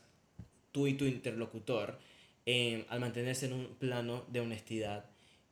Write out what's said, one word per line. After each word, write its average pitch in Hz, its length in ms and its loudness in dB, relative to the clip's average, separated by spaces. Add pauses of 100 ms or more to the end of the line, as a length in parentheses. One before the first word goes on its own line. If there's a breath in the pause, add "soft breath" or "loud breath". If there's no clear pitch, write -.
(720)
tú 143 140 4
y 135 80 4
tu 139 100 2
interlocutor, 117 960 0 (480 loud breath)
em, 120 420 4
al 120 100 -2
mantenerse 123 480 0
en 127 60 0
un 127 140 -2 (120)
plano 120 500 0
de 123 120 0
honestidad 110 640 -2 (480 soft breath)